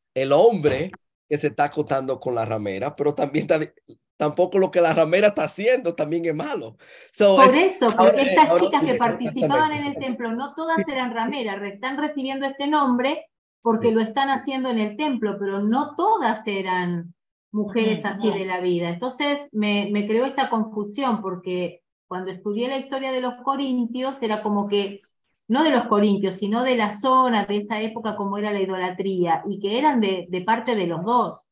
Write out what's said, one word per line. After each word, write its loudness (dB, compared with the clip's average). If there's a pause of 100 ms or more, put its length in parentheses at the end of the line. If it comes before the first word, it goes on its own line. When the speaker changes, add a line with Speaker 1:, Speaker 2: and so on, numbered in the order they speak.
(140)
Speaker 1:
el 0
hombre 4 (360)
que 0
se -2
está 0
acotando -2
con -4
la 0
ramera, -4
pero 0
también -2
está, 0 (440)
tampoco 2
lo 4
que 2
la 6
ramera 4
está 0
haciendo 0
también -2
es 0
malo. -8 (360)
So, 6
Speaker 2:
Por 12
Speaker 1:
es, 6
Speaker 2:
eso, 2
Speaker 1:
ahora, 8
Speaker 2:
porque 2
Speaker 1:
eh, 0
Speaker 2:
estas 6
Speaker 1:
ahora 4
Speaker 2:
chicas 2
que 2
Speaker 1:
entiendo, 0
Speaker 2:
participaban 0
en -4
el -4
Speaker 1:
exactamente. -6
Speaker 2:
templo, -6
no -8
todas -2
Speaker 1:
Sí. -6
Speaker 2:
eran -4
rameras, -4
re-, -10
están -8
recibiendo -4
este -6
nombre 0 (360)
porque 2
Speaker 1:
Sí. 2
Speaker 2:
lo 2
están 0
haciendo -2
en 0
el -2
templo, -2
pero -2
no 0
todas 0
eran -4 (360)
mujeres -2
Speaker 3:
Ujú. -4
Speaker 2:
así -2
de -4
la -4
vida. 0
Entonces, -4 (100)
me, 0
me -2
creó 0
esta -2
confusión, -2
porque -6 (240)
cuando -8
estudié -4
la -4
historia -6
de -2
los -4
corintios, -4
era -2
como -2
que, -2 (480)
no 2
de 4
los 2
corintios, 2
sino -2
de 2
la 0
zona, 2
de 0
esa -4
época, -6
como -4
era -2
la -2
idolatría, 0
y -6
que -2
eran 4
de, 0
de -4
parte 0
de 0
los -4
dos. 0 (120)